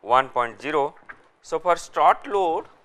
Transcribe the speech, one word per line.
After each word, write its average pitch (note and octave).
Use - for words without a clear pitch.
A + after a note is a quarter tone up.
one B2+
point A#2
zero. C#3+
So, D#3+
for E3+
strut E3+
load F#3